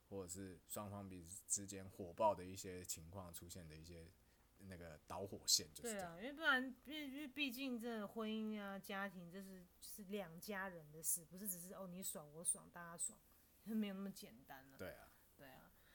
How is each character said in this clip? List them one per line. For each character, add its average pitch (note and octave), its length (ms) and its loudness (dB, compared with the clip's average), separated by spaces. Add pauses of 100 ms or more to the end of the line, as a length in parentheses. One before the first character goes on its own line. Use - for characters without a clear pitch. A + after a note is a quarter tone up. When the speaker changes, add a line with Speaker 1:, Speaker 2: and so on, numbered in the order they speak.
Speaker 1:
或 G2 140 0
者 F2 60 -4
是 F#2 400 -4
双 G#2 220 -2
方 G2+ 180 -4
彼 F2+ 160 -6
此 F2 220 -8
之 G2+ 200 4
间 F#2+ 220 -4
火 F2+ 240 -4
爆 G#2+ 220 10
的 F2+ 100 0
一 F#2 100 -4
些 F2+ 300 -4
情 E2 260 -4
况 F2+ 220 -6
出 E2+ 160 -8
现 E2+ 180 -8
的 D2+ 80 -10
一 D#2 80 -10
些 E2 280 -10 (480)
那 F#2 180 -8
个 E2 300 -8
导 G2 200 -2
火 G2+ 200 -6
线 - 260 8
就 - 120 -8
是 A3+ 100 2
这 G3 60 2
样。 E3+ 160 -2
Speaker 2:
对 - 20 -10
啊， F#3+ 40 -6
因 B3 60 -4
为 D4 40 -4
不 D4+ 100 -4
然， C4+ 200 10 (220)
因 C4 80 -6
为， D4+ 160 -2
因 C4 100 -4
为 D4+ 80 -2
毕 C4+ 240 2
竟 B3 300 0
这 A3+ 260 0
婚 A3 220 0
姻 G#3+ 320 2
啊、 G3 180 -2
家 G3 300 0
庭， F3 220 -8
这 F#3+ 120 -6
是， F#3+ 220 -10 (160)
是 - 240 -8
两 F3+ 340 -2
家 G3 300 0
人 D#3 240 -8
的 D#3+ 100 -10
事， E3+ 220 4
不 F3+ 140 -12
是 G#3 100 -2
只 F3 100 0
是， F3+ 140 -8
哦， F#3+ 140 -6
你 F3+ 160 -6
爽 D#3 300 -4
我 E3 120 -8
爽 E3 260 2
大 E3+ 220 -8
家 E3+ 60 -8
爽， - 200 -2 (460)
没 G#3+ 240 4
有 G3 60 -2
那 F#3+ 60 -4
么 G3 100 -2
简 - 240 -10 (120)
单 C#3 120 -10 (120)
啊。 C3+ 80 -16
Speaker 1:
对 - 120 -2
啊。 - 180 -10 (300)
Speaker 2:
对 C#3 100 -16
啊。 C3 240 -16 (220)